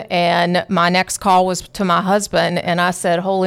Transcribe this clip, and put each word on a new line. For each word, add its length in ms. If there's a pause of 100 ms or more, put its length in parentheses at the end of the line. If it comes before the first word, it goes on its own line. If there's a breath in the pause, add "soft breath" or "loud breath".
(100)
and 580
my 220
next 280
call 280
was 160
to 220
my 180
husband, 560
and 200
I 120
said, 300
"Holy 260